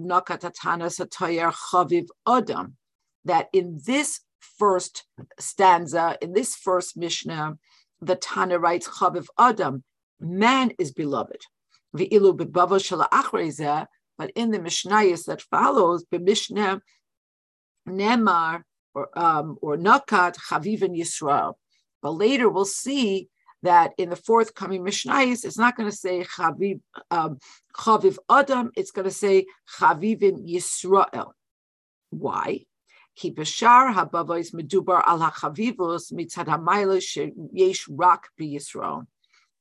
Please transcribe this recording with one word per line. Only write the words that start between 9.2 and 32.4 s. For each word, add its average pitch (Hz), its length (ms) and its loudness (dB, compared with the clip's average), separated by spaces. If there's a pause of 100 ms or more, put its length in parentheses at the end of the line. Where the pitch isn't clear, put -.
Adam, 185 460 2 (340)
man 226 580 0
is 151 140 -4
beloved. 139 480 -6 (560)
Ve'ilu 190 400 4
Bebava 170 420 2
Shala 180 340 -2
Achrei 180 360 0
Zeh, 147 380 -4 (320)
but 156 180 -10
in 226 160 -2
the 208 80 0
Mishnayos 180 680 0
that 156 140 -8
follows, 175 640 2 (100)
B'Mishnah 196 680 -2 (1040)
Nemar, 185 760 0 (300)
or, - 240 -10
um, 156 440 0
or 151 160 -2
Nakat, 190 580 2 (140)
Chaviv 175 320 -2
and 185 160 -2
Yisrael. 156 560 -2 (480)
But 143 100 -4
later 220 380 2
we'll 190 160 0
see 208 640 -2 (340)
that 170 340 6
in 180 120 -4
the 175 60 -4
forthcoming 202 680 0
Mishnayos, 247 600 0
it's 175 140 -10
not 240 180 2
gonna 208 160 -4
say 180 320 -4
Chaviv, 180 580 -4 (280)
um, 156 300 -2 (360)
Chaviv 202 420 2 (120)
Adam, 254 460 4
it's 196 160 -6
gonna 190 180 -4
say 190 380 2 (320)
Chavivin 175 680 2
Yisrael. 180 840 0 (800)
Why? - 540 -6 (500)